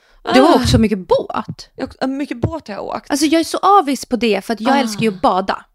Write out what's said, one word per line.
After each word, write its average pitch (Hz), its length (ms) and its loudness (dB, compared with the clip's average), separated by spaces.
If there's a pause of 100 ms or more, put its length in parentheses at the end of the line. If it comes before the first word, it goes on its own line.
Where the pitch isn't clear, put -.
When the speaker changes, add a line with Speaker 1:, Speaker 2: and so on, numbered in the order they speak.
(340)
Speaker 1:
Du 254 80 8
har 311 80 8
Speaker 2:
ah. 330 60 8
Speaker 1:
åkt 240 140 2
så - 80 0
mycket 214 300 0
båt. - 680 -4
Speaker 2:
Jag 262 80 -10
har 262 40 -6
åkt, - 220 -6
mycket 277 320 -6
båt 320 260 -12
har 202 80 -10
jag - 100 -10
åkt. - 260 -10
Speaker 1:
Alltså, 294 140 0
jag 320 140 2
är 330 40 2
så - 140 -6
avis 359 480 2
på - 100 -4
det 202 300 -2
för 233 80 -4
att 214 80 -10
jag 254 140 0
Speaker 2:
Ah. - 40 2
Speaker 1:
älskar 220 220 -4
ju 226 60 0
att 185 140 -6
bada. 190 540 0